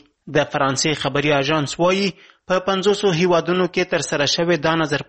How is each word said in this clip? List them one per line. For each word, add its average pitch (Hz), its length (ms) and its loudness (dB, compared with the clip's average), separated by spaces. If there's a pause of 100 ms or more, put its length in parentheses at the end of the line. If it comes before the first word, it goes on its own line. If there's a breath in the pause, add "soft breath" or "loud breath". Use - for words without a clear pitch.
(340)
د 143 180 2
فرانسې 139 500 0
خبري 143 300 0
اژانس 143 480 0
وایي 190 280 2 (400 soft breath)
په 185 180 0
پنځوسو 196 540 0
هیوادونو 175 540 2
کې 180 180 -2
تر 170 160 0
سره 143 260 0
شوې 170 220 0 (100)
دا 160 160 2
نظر 143 260 -2